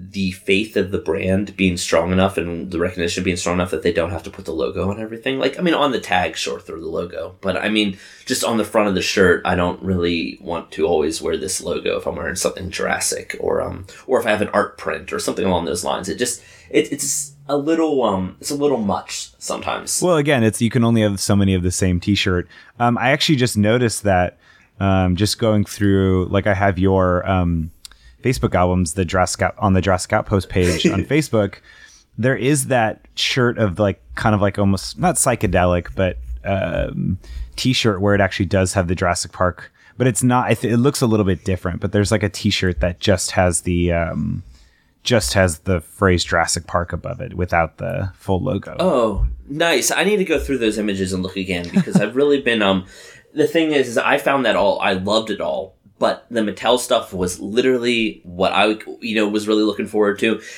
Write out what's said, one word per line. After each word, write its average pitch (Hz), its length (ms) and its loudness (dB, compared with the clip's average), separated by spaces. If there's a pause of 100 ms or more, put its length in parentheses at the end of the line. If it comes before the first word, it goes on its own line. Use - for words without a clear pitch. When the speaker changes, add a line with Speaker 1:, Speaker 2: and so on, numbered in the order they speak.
(100)
Speaker 1:
the 98 200 -2
faith 98 460 0
of 98 160 0
the 95 60 -2
brand 95 580 -2
being 90 200 2
strong 85 360 0
enough 92 260 2
and 85 320 -6
the 82 80 -4
recognition 90 460 -2
being 90 120 0
strong 87 200 -2
enough 90 160 -2
that 78 100 -4
they - 100 2
don't 85 180 0
have 85 120 -8
to - 80 -14
put - 140 -18
the 80 80 -10
logo 80 380 -4
on 110 100 -6
everything. 113 400 -6
Like, - 180 -2
I 170 40 -4
mean, 170 120 2
on 143 160 0
the 110 80 -2
tag, 90 380 -2
sure, - 240 -6
throw - 200 -14
the 78 60 -10
logo. 87 540 -8
But, 95 160 -2
I - 120 -2
mean, 107 300 0 (280)
just - 180 -4
on 113 140 0
the 104 60 0
front 107 240 2
of 95 60 0
the 90 80 0
shirt, 90 420 4
I 90 120 0
don't 87 260 -2
really 87 580 -2
want 82 320 -8
to 78 140 0
always 76 340 0
wear 80 160 -4
this 76 240 -6
logo 82 380 -4
if - 80 -6
I'm - 80 -4
wearing 80 220 -6
something - 340 -6
Jurassic - 680 -6
or, 50 200 -2
um, 90 260 -8 (200)
or 120 140 2
if - 60 -4
I 110 40 0
have 104 120 2
an - 80 -4
art - 280 0
print 78 340 -8
or 71 60 -4
something 113 260 -2
along 90 200 2
those 73 200 -4
lines. 67 240 -4
It - 100 -4
just, 120 220 -2 (300)
it, - 220 0
it's - 400 -6 (160)
a 143 80 0
little, 147 480 0
um, 92 360 -2
it's - 120 -8
a 143 40 -4
little 143 220 0
much 95 640 -6
sometimes. - 600 -6
Speaker 2:
Well, 180 160 2
again, 143 280 2
it's, 110 180 2
you 113 80 2
can 117 140 2
only 117 160 4
have 101 180 2
so - 160 0
many 98 200 4
of 90 100 0
the 90 80 0
same 90 260 2
T-shirt. 92 480 0 (320)
Um, 120 200 2
I 120 120 2
actually 151 260 2
just 123 200 0
noticed 110 480 2
that, 90 340 2 (400)
um, 95 380 2
just 104 240 0
going 107 240 2
through, 95 640 2
like, 98 160 2
I 104 80 4
have 98 240 2
your, 92 500 2
um, 87 440 0 (500)
Facebook 123 320 0
albums, 90 400 2
the 95 100 0
Jurassic 90 380 0
Out-, 90 160 0
on 98 160 4
the 92 80 4
Jurassic 92 320 0
Outpost 101 340 0
page 87 380 0
on 95 180 0
Speaker 1:
<laughs> - 0 -
Speaker 2:
Facebook, 120 520 0 (600)
there 127 200 0
is 131 320 0
that 117 360 0 (100)
shirt - 440 0
of, 98 200 0
like, 101 220 2 (140)
kind 107 200 2
of, 101 60 2
like, 98 180 0
almost, 98 400 0
not 165 180 0
psychedelic, 90 800 2
but, 95 220 0 (260)
um, 90 760 -2 (380)
T-shirt 117 440 0
where 101 140 2
it 101 80 4
actually 98 240 0
does 92 260 2
have 90 160 0
the 90 60 2
Jurassic 87 380 -2
Park, - 380 -2 (280)
but 123 80 2
it's 123 160 0
not, 123 280 4
I 117 40 6
th-, - 180 -2
it 120 60 2
looks 139 240 2
a 131 40 2
little 107 200 4
bit 95 180 0
different, 92 380 -4
but 98 100 -4
there's, 104 180 2
like, 107 120 2
a 101 80 0
T-shirt - 500 -2
that 87 180 -2
just - 340 2
has 90 280 2
the, 87 320 0
um, 85 500 -4 (600)
just - 320 0
has 92 260 4
the 90 220 -2
phrase 92 420 2
Jurassic 82 420 -2
Park 87 280 -2
above 87 260 -8
it 85 140 -10
without 87 420 0
the 92 400 -6
full 95 260 -2
logo. 95 380 -6
Speaker 1:
Oh, 120 460 2 (240)
nice. 156 400 0
I 151 140 -2
need 208 120 2
to 190 80 2
go 160 160 0
through 135 180 -2
those 110 200 0
images 95 340 -2
and 92 100 -4
look 90 140 -6
again 87 360 -4
because 156 280 0
I've 110 160 -2
really 143 240 4
been, 117 220 2
um, 95 240 2 (480)
the 147 120 4
thing 160 260 0
is, 135 160 2
is 117 100 -2
I 123 180 2
found 139 300 2
that 101 100 2
all, 95 240 2
I 98 140 0
loved 104 340 0
it 95 140 -6
all. 85 320 -6 (300)
But 101 260 -2
the 117 120 -2
Mattel 117 360 0
stuff - 360 -2
was 90 260 -4
literally 117 840 0
what 90 280 -2
I, 107 240 2 (240)
you 113 140 -6
know, 110 120 2
was 104 220 -2
really 107 140 4
looking 107 240 0
forward 101 320 2
to. 113 160 2
And - 80 -10 (160)